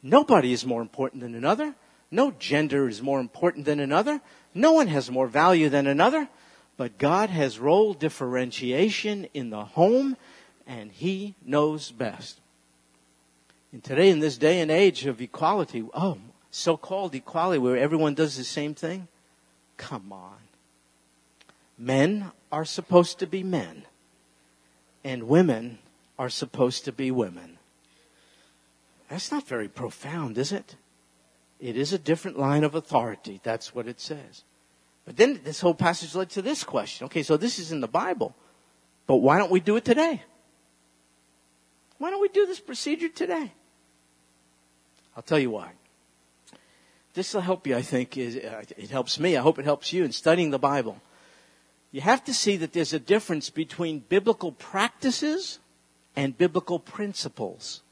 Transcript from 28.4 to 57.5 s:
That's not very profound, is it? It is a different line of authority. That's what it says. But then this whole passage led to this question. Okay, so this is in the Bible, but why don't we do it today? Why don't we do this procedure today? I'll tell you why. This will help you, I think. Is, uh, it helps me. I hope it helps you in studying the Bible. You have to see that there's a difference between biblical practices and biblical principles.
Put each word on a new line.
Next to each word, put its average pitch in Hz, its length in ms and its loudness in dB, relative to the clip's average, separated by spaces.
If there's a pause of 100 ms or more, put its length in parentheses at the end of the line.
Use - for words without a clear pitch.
That's 170 240 -10
not 294 140 -6
very 113 220 -6
profound, 135 680 -10
is 139 160 -4
it? - 240 -10 (840)
It 120 160 -8
is 147 160 -2
a 190 60 -2
different 160 400 -2
line 143 260 4
of 147 100 0
authority. 117 680 -4
That's 113 320 -6
what 117 140 -8
it 120 120 -14
says. 143 440 -14 (600)
But 123 120 -16
then 233 260 4
this 151 180 -8
whole 175 140 4
passage 170 400 -2
led 185 160 -4
to 196 120 -6
this 277 200 -4
question. 120 440 -6
Okay, 147 180 -4
so 156 120 2
this 220 220 -2
is 165 140 -10
in 151 80 -4
the 117 80 -4
Bible, 175 480 -2 (720)
but 131 100 6
why 139 220 6
don't 190 120 2
we 185 100 4
do 208 160 2
it 240 80 0
today? 277 380 2 (1800)
Why 320 120 -6
don't 392 100 -4
we 403 80 2
do 392 180 4
this 359 140 -8
procedure 311 480 -4
today? 330 440 -4 (1600)
I'll 117 60 -18
tell 156 160 0
you 131 120 2
why. 87 220 -8 (1400)
This 190 200 -6
will 196 80 0
help 180 240 -2
you, 131 100 0
I 127 60 -2
think. 127 340 -4
Is, 120 200 -6
uh, 110 260 -12 (160)
it 104 100 -16
helps 131 320 -4
me. 165 160 2
I 123 60 2
hope 156 160 6
it 139 80 -4
helps 147 260 -2
you 175 120 0
in 123 80 -2
studying 160 380 2
the 139 80 0
Bible. 123 440 0 (880)
You 135 100 -10
have 226 240 2
to 277 80 -6
see 202 240 0
that 160 160 -4
there's 160 220 -2
a 156 40 -2
difference 170 520 0
between 160 480 -6
biblical 196 540 0
practices 269 1080 -4 (580)
and 135 220 -4
biblical 175 400 0
principles. - 1120 -10